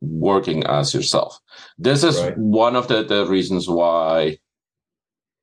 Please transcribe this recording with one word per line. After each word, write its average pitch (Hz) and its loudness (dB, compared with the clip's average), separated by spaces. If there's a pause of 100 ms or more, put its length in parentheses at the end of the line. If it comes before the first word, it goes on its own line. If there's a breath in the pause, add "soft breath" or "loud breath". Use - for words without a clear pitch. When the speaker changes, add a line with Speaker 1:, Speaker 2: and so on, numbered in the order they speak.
Speaker 1:
working 80 -2
as 71 0
yourself. - -2 (380 loud breath)
This 139 2
is 156 2
Speaker 2:
Right. - -4
Speaker 1:
one 110 2
of 123 0
the, 110 2
the 101 0
reasons 90 -2
why, 82 0 (1040)